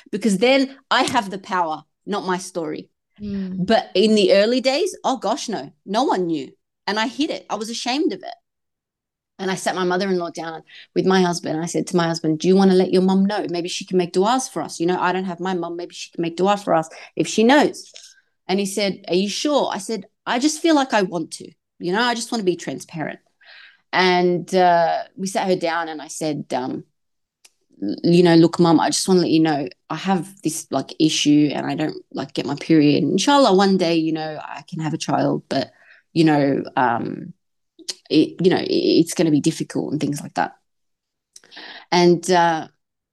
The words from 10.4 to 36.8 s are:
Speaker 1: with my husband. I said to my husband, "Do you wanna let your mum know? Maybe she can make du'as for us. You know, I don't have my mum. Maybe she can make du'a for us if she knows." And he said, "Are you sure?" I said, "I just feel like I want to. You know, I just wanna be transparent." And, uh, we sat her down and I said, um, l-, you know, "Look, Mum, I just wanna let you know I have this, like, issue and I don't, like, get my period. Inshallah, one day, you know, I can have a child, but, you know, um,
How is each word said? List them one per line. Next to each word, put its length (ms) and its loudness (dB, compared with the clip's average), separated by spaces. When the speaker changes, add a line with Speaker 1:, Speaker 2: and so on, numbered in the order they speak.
Speaker 1:
with 100 0
my 160 6
husband. 380 -2
I 60 -4
said 220 -4
to 80 -2
my 120 2
husband, 320 -2
"Do 80 0
you 80 6
wanna 180 6
let 180 2
your 100 4
mum 220 4
know? 240 -2
Maybe 200 -6
she 160 -10
can 120 -4
make 160 0
du'as 380 0
for 120 -8
us. 180 -10
You 60 0
know, 140 0
I 120 0
don't 140 -4
have 120 -8
my 160 -4
mum. 220 -6
Maybe 180 -12
she 160 -16
can 120 -6
make 140 -6
du'a 260 2
for 120 0
us 140 0
if 140 -2
she 160 2
knows." 480 2
And 100 0
he 80 -2
said, 420 -4
"Are 60 -2
you 140 0
sure?" 440 -2
I 60 -6
said, 280 -8
"I 120 -2
just 220 -2
feel 140 2
like 180 0
I 100 4
want 300 -4
to. 180 -16
You 140 -4
know, 100 0
I 120 0
just 180 -8
wanna 120 -2
be 120 0
transparent." 640 -10
And, 640 2
uh, 500 4
we 120 -6
sat 180 -4
her 100 2
down 320 -4
and 140 -12
I 60 -16
said, 440 -6
um, 320 -6
l-, 220 -6
you 220 6
know, 100 6
"Look, 240 6
Mum, 220 6
I 80 0
just 180 -4
wanna 140 4
let 100 0
you 100 4
know 280 0
I 60 -8
have 480 -4
this, 280 -6
like, 280 -6
issue 560 4
and 100 -6
I 120 -4
don't, 340 -6
like, 220 -8
get 120 -6
my 120 -6
period. 480 4
Inshallah, 500 4
one 220 6
day, 180 2
you 180 0
know, 300 -6
I 260 -14
can 120 -10
have 140 -4
a 40 -4
child, 500 -2
but, 220 -4
you 120 4
know, 400 2
um, 580 -2